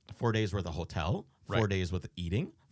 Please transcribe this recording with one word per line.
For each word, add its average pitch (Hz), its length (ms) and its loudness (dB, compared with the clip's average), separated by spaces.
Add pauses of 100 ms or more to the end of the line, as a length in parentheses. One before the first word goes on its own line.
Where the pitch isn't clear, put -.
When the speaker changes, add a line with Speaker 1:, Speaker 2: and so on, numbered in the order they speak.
(180)
Speaker 1:
four 117 140 2
days 107 220 2
worth 95 120 -2
of 80 80 -4
hotel, 87 540 -2 (200)
four 101 140 2
Speaker 2:
Right. 104 80 4
Speaker 1:
days 92 220 0
worth 90 140 -2
of - 100 -14
eating, 90 360 0 (200)